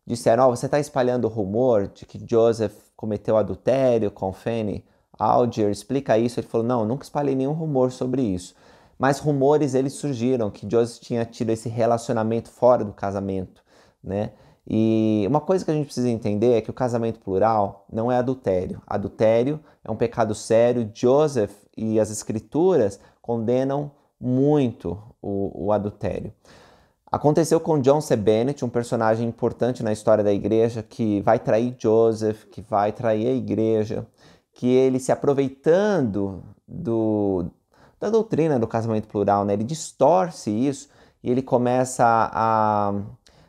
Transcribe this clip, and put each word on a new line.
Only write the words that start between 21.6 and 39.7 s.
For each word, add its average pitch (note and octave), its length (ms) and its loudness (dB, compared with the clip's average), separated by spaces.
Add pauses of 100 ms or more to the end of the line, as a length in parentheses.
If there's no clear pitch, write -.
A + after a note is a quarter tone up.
e A2 240 0
as G#2+ 100 0
escrituras A#2 880 0 (240)
condenam C3 720 -2 (280)
muito B2+ 760 0 (220)
o, G2 460 -6
o G2+ 60 0
adultério. G2+ 600 -4 (800)
Aconteceu D3+ 500 2
com E3 200 0
John C3+ 200 6
C. D3 160 0
Bennett, A2+ 480 2
um B2 40 -2
personagem A#2 600 0
importante A#2+ 540 -2
na A2 100 -2
história G#2+ 320 2
da G#2 80 4
igreja, A2 500 2
que G#2 380 -2
vai A2 180 2
trair B2 400 0
Joseph, A2 680 2
que - 140 -18
vai G#2 320 0
trair A2 360 -2
a C3 40 0
igreja, A2 760 -2 (460)
que - 140 -6
ele C3 320 4
se C3 140 -2
aproveitando C3+ 1300 0 (240)
do, G2+ 800 -2 (540)
da G#3 100 -4
doutrina D#3+ 480 0
do A2 80 0
casamento A2+ 400 -2
plural, G2+ 380 2
né? G2+ 80 0
Ele G#2 120 -2
distorce D#3+ 880 0